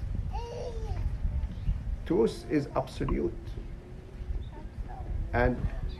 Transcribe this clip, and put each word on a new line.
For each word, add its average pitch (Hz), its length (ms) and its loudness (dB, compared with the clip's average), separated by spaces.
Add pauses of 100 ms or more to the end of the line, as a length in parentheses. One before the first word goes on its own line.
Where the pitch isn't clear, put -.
(2000)
Truth - 460 4
is 139 240 4
absolute. - 580 2 (2000)
And 120 240 6 (420)